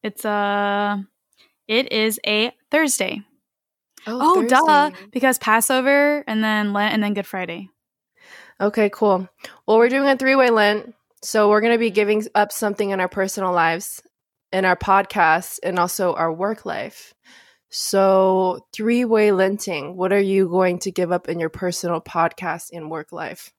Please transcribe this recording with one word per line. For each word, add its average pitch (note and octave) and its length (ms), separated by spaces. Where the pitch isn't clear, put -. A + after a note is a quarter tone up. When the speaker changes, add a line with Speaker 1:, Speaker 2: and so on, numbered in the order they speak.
Speaker 1:
It's, G#3+ 220
uh, G3+ 720
it A#3 240
is A3 340
a G#3+ 240
Thursday. C4 520
Speaker 2:
Oh, D4 380
Speaker 1:
Oh, A#3 40
duh, D4 420
Speaker 2:
Thursday. C#4+ 240
Speaker 1:
because C4 260
Passover C#4 880
and A3 160
then G#3 300
Lent G#3 200
and G#3+ 80
then G#3 120
Good G3 140
Friday. F#3 420
Speaker 2:
Okay, G#3 320
cool. F#3+ 360
Well, A3 120
we're A#3 120
doing C4+ 200
a C4+ 80
three-way C4 340
Lent, G#3+ 420
so G#3 260
we're G#3 120
gonna A#3 180
be A#3 80
Speaker 1:
Mm-hmm. F#3+ 80
Speaker 2:
giving G#3+ 400
up G#3 160
something G3+ 400
in G3 80
our G#3 100
personal F#3+ 440
lives, E3 500
in F#3 140
our F3+ 100
podcast, F#3 880
and F3 160
also F3+ 340
our E3 200
work G3 320
life. - 480
So, F#3+ 1040
three-way A3 580
Lenting, F#3 640
what F#3 160
are G3+ 80
you F#3+ 300
going F3+ 300
to G3 120
give F3 200
up F3 180
in E3+ 100
your D#3+ 100
personal E3+ 520
podcast E3+ 720
and D#3+ 180
work D#3 220
life? E3+ 460